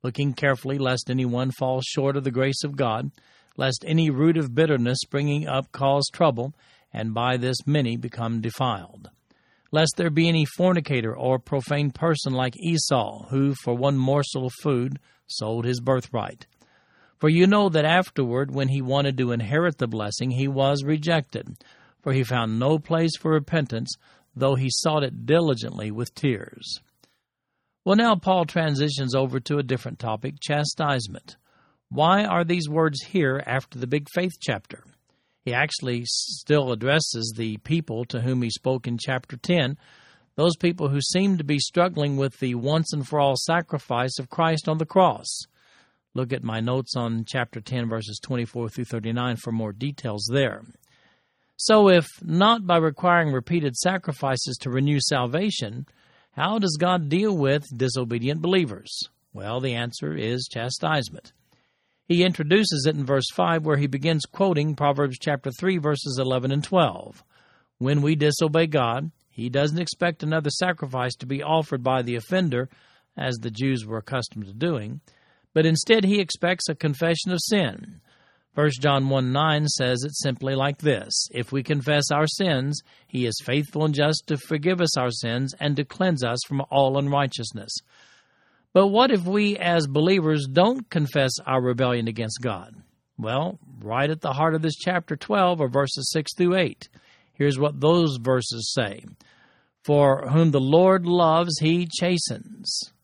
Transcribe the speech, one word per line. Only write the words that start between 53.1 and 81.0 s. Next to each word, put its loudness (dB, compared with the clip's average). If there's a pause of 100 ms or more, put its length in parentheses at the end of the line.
repeated 0
sacrifices -2
to -8
renew 2
salvation, -2 (460)
how -2
does 0
God 0
deal 2
with 2 (100)
disobedient -2
believers? 0 (400)
Well, -6
the -2
answer -6
is -4
chastisement. -4 (760)
He 4
introduces 2
it 2
in -4
verse 0
five, 0
where 2
he 0
begins -2
quoting 0
Proverbs 0
chapter -4
three, -2
verses -2
eleven 0
and 0
twelve. 0 (540)
When 0
we 2
disobey 2
God, 0 (180)
he -8
doesn't 0
expect -4
another -2
sacrifice -4
to -14
be -4
offered 0
by 2
the -4
offender, -2 (480)
as -4
the -6
Jews -2
were -8
accustomed -6
to -16
doing, -4 (540)
but 4
instead 4
he 4
expects -2
a -4
confession -2
of 0
sin. -2 (520)
First 2
John 4
one 2
nine 2
says 0
it -8
simply -2
like 0
this, 0